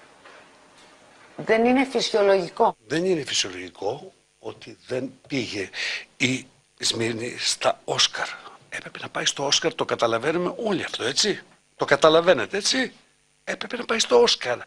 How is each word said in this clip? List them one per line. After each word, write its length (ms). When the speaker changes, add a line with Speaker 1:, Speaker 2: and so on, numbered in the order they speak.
Speaker 1:
Δεν 300
είναι 200
φυσιολογικό. 920
Speaker 2:
Δεν 180
είναι 180
φυσιολογικό 880
ότι 380
δεν 240
πήγε 420
η 300
Σμύρνη 580
στα 460
Όσκαρ. 440
Έπρεπε 320
να 80
πάει 160
στο 200
Όσκαρ, 300
το 100
καταλαβαίνουμε 680
όλοι 200
αυτό, 200
έτσι; 380
Το 100
καταλαβαίνετε, 720
έτσι; 360
Έπρεπε 340
να 80
πάει 140
στο 220
Όσκαρ. 460